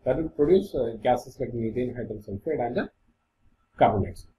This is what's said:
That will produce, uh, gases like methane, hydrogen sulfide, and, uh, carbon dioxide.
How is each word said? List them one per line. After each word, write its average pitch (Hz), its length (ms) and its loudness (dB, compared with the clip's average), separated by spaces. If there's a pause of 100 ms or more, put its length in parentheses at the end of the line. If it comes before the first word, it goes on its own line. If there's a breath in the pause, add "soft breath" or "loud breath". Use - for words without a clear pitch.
That 131 140 0
will 160 120 -4
produce, 170 460 4
uh, 113 260 -2
gases - 380 0
like 120 140 -6
methane, 120 420 -4
hydrogen 107 320 -8
sulfide, 120 400 -4
and, 123 100 -2
uh, 240 100 -2 (880)
carbon 110 260 4
dioxide. - 360 -10